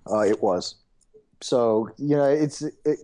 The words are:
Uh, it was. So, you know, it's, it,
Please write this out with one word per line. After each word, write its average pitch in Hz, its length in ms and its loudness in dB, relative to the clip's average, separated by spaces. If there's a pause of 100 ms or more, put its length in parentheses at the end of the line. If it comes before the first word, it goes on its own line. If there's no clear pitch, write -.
Uh, 107 100 0
it 107 220 0
was. 92 340 -2 (640)
So, 113 560 0
you 147 180 0
know, 143 100 2
it's, 147 360 0
it, - 420 -4